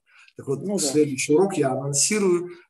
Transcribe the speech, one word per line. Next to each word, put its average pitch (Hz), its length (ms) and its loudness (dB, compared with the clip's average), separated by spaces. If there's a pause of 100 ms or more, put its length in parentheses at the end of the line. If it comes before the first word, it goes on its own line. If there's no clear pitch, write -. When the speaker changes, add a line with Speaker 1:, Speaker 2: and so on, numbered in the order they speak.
(360)
Speaker 1:
Так 110 120 -14
вот, 139 160 -4
Speaker 2:
Ну 196 140 -4
да. 156 60 -2
Speaker 1:
следующий 143 500 2
урок 190 240 2
я 139 140 0
анонсирую. 175 800 0 (200)